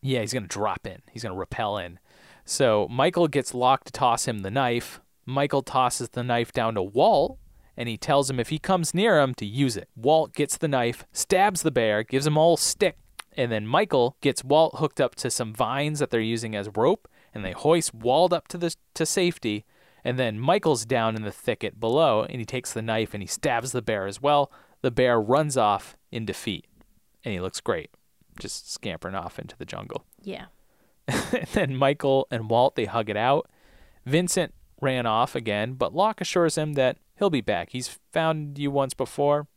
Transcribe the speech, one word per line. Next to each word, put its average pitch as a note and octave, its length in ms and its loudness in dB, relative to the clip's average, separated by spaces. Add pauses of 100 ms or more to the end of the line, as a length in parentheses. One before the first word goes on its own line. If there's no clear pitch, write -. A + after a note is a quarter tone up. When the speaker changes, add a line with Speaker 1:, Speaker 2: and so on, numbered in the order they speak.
Speaker 1:
Yeah, C3 200 0
he's G#2+ 120 -4
gonna A2+ 140 -4
drop G2+ 400 -4
in. F#2 140 -14 (100)
He's A2+ 120 -14
gonna F#2+ 120 -8
rappel G2+ 420 -4
in. F2 220 -10 (460)
So G#2+ 440 2
Michael D#3+ 380 2
gets C#3 260 -2
Locke B2+ 320 2
to - 60 -18
toss A#2+ 360 0
him A2+ 120 -4
the G2 120 -6
knife. A#2+ 500 -2 (240)
Michael C#3 360 0
tosses B2+ 480 0
the B2 140 -6
knife A#2+ 280 0
down A2+ 240 0
to G2+ 60 0
Walt, D#3 560 2 (380)
and A#2 120 -6
he A2+ 100 -4
tells C#3 320 2
him B2+ 100 -2
if A#2 100 -2
he D#3 80 -4
comes F3 380 0
near F#3+ 240 4
him C3 160 2
to - 100 -8
use A2+ 320 0
it. F2 180 -12
Walt D3 380 2
gets - 240 -2
the D#3+ 100 -2
knife, A#2+ 440 0
stabs F#3 500 2
the D#3+ 100 0
bear, A2 320 2
gives C3+ 220 -2
him D3+ 120 2
a - 20 4
little E3 180 6
stick, - 400 0 (380)
and A#2+ 160 0
then G#2+ 160 -2
Michael C3+ 540 2
gets - 240 0
Walt D3+ 320 4
hooked D#3 240 -2
up B2 140 0
to - 140 -4
some A2+ 240 -6
vines C#3+ 460 -2
that C#3+ 100 0
they're A#2 120 0
using A2+ 340 -2
as G2+ 200 -4
rope, C3+ 320 2 (280)
and G#2+ 80 -8
they F#2 80 -6
hoist D#3 420 0
Walt B2+ 400 4
up E3 140 -4
to - 100 -12
the, E3+ 160 -2 (220)
to D#3+ 100 0
safety, D3+ 600 0 (380)
and B2+ 140 -2
then A2+ 220 -2
Michael's C#3+ 460 2
down A2+ 300 0
in A2 80 -6
the G2+ 80 -8
thicket G#2 480 -6
below, A#2 440 2
and - 160 -8
he A2+ 60 -6
takes - 280 -8
the A2+ 80 -6
knife A2 320 -2
and G2+ 80 -8
he F#2 60 -12
stabs B2 460 -4
the B2 80 -2
bear G#2 260 -2
as G2 140 -10
well. C#3+ 300 2 (300)
The C3 80 2
bear A#2+ 320 4
runs C3+ 360 2
off G#2 400 0 (140)
in A2+ 140 -6
defeat, G2 400 -6 (600)
and A#2+ 80 -6
he F2+ 80 -6
looks F#2 200 -8
great, F2 300 -4 (480)
just - 320 -12
scampering F2+ 440 -10
off F2 220 -8
into - 200 -14
the - 80 -12
jungle. - 400 -12 (180)
Speaker 2:
Yeah. G3 220 -12 (640)
Speaker 1:
<laughs> - 0 -
And - 460 -4
then C#3 220 0
Michael C3+ 560 2
and A2+ 180 -6
Walt, A#2+ 260 4
they A#2 100 0
hug A2 240 -4
it G#2 80 -2
out. B2+ 300 2 (580)
Vincent E3+ 480 0 (280)
ran C3 240 0
off A2+ 300 2
again, A2+ 380 -2
but A#2+ 200 -2
Locke G#3 280 0
assures E3+ 360 2
him D3+ 160 -2
that C3 240 2 (200)
he'll G3+ 120 2
be C#3+ 120 0
back. F#2 300 -4
He's - 280 -10 (120)
found D#3 480 -2
you C#3+ 120 -2
once C#3 220 0
before. C#3+ 640 0